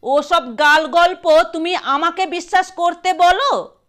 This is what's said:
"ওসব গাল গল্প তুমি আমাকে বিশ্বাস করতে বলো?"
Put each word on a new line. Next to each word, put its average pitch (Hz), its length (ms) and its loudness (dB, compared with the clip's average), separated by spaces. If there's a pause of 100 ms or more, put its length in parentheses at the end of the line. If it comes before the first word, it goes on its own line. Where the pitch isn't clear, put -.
"ওসব 277 560 -2
গাল 302 280 2
গল্প 339 560 2 (100)
তুমি 339 240 -4
আমাকে 330 500 -2
বিশ্বাস 370 460 -4
করতে 349 400 -2
বলো?" 359 640 0 (120)